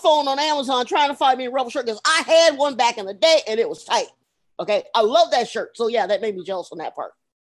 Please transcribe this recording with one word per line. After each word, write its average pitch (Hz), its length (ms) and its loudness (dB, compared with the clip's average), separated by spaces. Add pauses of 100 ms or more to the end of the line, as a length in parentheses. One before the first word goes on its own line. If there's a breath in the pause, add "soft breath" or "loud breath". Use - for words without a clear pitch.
phone 302 260 4
on 269 100 0
Amazon 277 480 0
trying 294 240 0
to 277 60 -4
find 262 220 2
me 254 80 -6
a 247 40 -6
ruffled 247 240 -4
shirt 285 140 -4
'cause 220 180 -6
I 320 220 2
had 320 300 6
one 277 180 0
back 233 220 0
in 202 80 -10
the 196 80 -10
day 311 340 4
and 220 120 -2
it 202 100 0
was 160 160 -12
tight. 214 220 -2 (520)
Okay, 202 240 -2 (100)
I 233 80 2
love 269 300 2
that 247 180 0
shirt. - 280 -8
So, 233 100 -2
yeah, 220 200 0
that 202 140 -2
made 214 140 -6
me 180 80 -10
jealous 180 280 -8
on 156 60 -14
that 151 180 -10
part. 120 160 -10 (300)